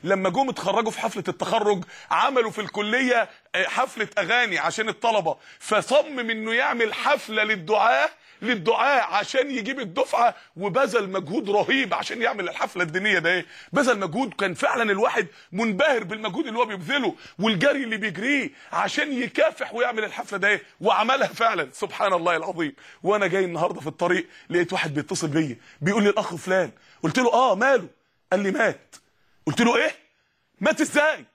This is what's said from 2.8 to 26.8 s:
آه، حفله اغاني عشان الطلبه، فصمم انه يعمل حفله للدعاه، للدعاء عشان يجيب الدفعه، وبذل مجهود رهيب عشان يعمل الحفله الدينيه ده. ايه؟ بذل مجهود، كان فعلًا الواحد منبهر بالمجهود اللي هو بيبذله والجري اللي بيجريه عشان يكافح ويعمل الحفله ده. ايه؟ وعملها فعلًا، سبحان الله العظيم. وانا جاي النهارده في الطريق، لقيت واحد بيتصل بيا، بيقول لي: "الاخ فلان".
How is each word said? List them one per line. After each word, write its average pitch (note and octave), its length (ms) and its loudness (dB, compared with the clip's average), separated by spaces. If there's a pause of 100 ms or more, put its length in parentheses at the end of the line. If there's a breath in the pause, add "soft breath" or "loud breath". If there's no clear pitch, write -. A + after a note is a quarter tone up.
آه، F3+ 100 0
حفله A3 420 -2 (100)
اغاني G3+ 420 0
عشان E3+ 300 -2
الطلبه، G3 480 0 (220 loud breath)
فصمم B3+ 720 0
انه A3 240 -4
يعمل A#3 400 0
حفله A3 500 0
للدعاه، G#3+ 680 2 (320 soft breath)
للدعاء A3+ 720 2
عشان C4 380 0
يجيب B3 280 -6
الدفعه، A#3 560 0 (220 loud breath)
وبذل G3+ 520 0
مجهود F#3+ 400 -4
رهيب A3 440 2
عشان F#3 280 -6
يعمل G#3+ 280 -2
الحفله F#3 340 -4
الدينيه F#3 360 0
ده. D#3+ 120 0
ايه؟ F3+ 140 0 (280 loud breath)
بذل A#3+ 260 4
مجهود، G3 340 -2
كان F#3+ 200 -2
فعلًا A#3 380 0
الواحد G3+ 360 2 (240 loud breath)
منبهر A3+ 520 2
بالمجهود G#3+ 440 -6
اللي A3+ 120 -4
هو A#3+ 60 4
بيبذله G#3+ 500 -2 (240 loud breath)
والجري A#3+ 440 2
اللي A3 140 -4
بيجريه G#3+ 520 -2 (220 loud breath)
عشان C4+ 420 -2
يكافح C4 600 -2
ويعمل A#3 300 -2
الحفله G3+ 360 -8
ده. G3 80 2
ايه؟ G3+ 160 2 (180 loud breath)
وعملها A3 460 2
فعلًا، G3 460 0
سبحان G3 400 -2
الله F3 220 2
العظيم. D#3+ 400 -4 (280 loud breath)
وانا G3+ 240 2
جاي F#3 180 2
النهارده E3+ 360 -2
في C3+ 60 -8
الطريق، F3 400 0 (220 loud breath)
لقيت F3 240 0
واحد D#3+ 200 -4
بيتصل D3+ 340 -4
بيا، D3 300 -2 (240 loud breath)
بيقول G3+ 220 2
لي: G3+ 60 6
"الاخ G3+ 260 -2
فلان". F3+ 360 0 (320 soft breath)